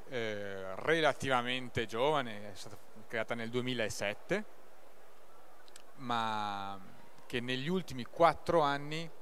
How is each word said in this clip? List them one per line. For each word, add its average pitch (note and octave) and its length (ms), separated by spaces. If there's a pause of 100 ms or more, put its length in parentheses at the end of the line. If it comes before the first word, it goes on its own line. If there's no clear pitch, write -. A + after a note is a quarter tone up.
eh, G2+ 680
relativamente B2+ 1080
giovane, A2+ 680
è F#2+ 40
stata - 220 (300)
creata A2 260
nel A#2 160
duemilasette, A#2+ 1120 (1300)
ma G#2+ 840 (460)
che B2+ 140
negli C3 280
ultimi D#3 380
quattro E3 560
anni D3 480 (120)